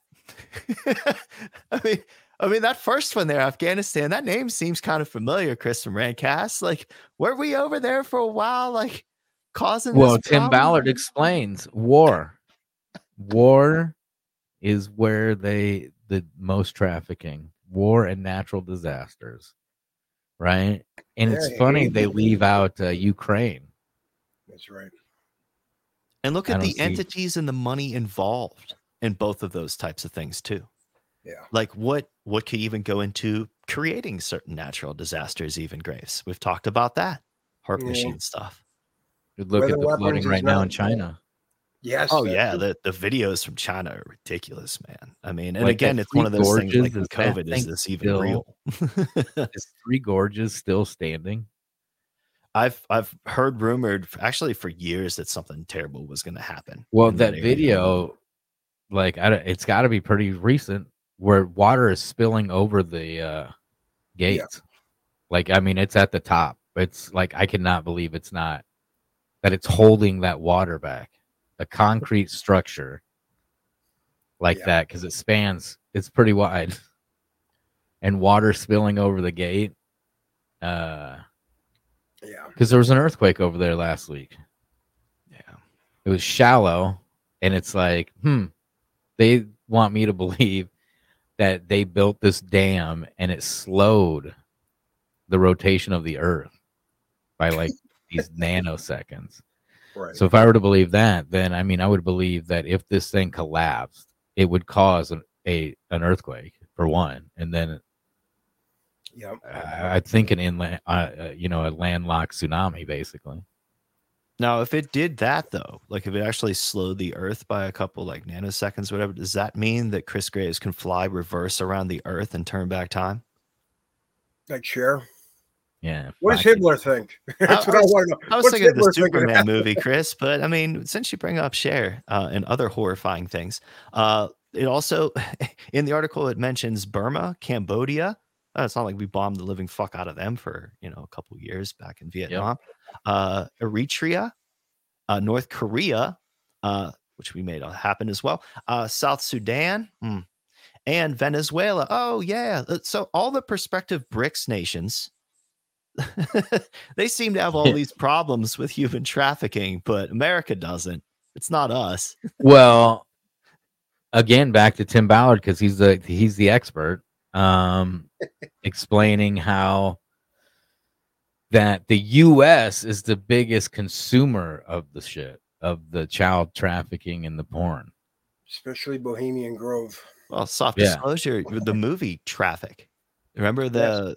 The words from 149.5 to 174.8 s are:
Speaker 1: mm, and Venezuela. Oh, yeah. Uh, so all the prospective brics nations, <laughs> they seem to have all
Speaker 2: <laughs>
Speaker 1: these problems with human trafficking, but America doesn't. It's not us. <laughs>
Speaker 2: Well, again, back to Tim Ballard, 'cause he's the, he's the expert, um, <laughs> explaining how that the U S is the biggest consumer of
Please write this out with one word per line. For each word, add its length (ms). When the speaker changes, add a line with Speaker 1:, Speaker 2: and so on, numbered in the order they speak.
Speaker 1:
mm, 220
and 280
Venezuela. 760
Oh, 320
yeah. 440
Uh, 160
so 300
all 180
the 120
prospective 680
brics 400
nations, 640
<laughs> 1000
they 120
seem 260
to 80
have 120
all 180
Speaker 2:
<laughs> 20
Speaker 1:
these 180
problems 680
with 120
human 340
trafficking, 800
but 260
America 440
doesn't. 480
It's 160
not 200
us. 500
<laughs> 60
Speaker 2:
Well, 680
again, 380
back 240
to 100
Tim 220
Ballard, 340
'cause 160
he's 200
the, 180
he's 400
the 140
expert, 520
um, 760
<laughs> 420
explaining 760
how 640
that 380
the 100
U 440
S 420
is 180
the 140
biggest 560
consumer 920
of 260